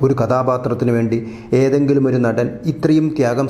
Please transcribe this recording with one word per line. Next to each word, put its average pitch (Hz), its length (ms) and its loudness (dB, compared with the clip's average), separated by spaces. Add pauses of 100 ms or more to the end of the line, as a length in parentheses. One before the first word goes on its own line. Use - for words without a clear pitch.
ഒരു 131 180 2
കഥാപാത്രത്തിനു 123 720 0
വേണ്ടി 113 260 0 (360)
ഏതെങ്കിലും 135 540 2
ഒരു 123 100 0
നടൻ 120 300 0 (180)
ഇത്രയും 156 400 2 (120)
ത്യാഗം 131 320 0